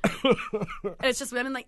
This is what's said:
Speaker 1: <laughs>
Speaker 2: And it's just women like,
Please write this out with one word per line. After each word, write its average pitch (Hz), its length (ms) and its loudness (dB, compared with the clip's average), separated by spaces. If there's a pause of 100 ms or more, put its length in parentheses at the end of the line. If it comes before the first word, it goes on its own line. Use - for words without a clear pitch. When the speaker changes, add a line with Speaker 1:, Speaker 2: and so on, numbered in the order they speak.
Speaker 1:
<laughs> - 200 2 (600)
Speaker 2:
And 190 120 -6 (140)
it's 247 100 0
just 262 140 -8
women 254 200 -2
like, 247 140 -8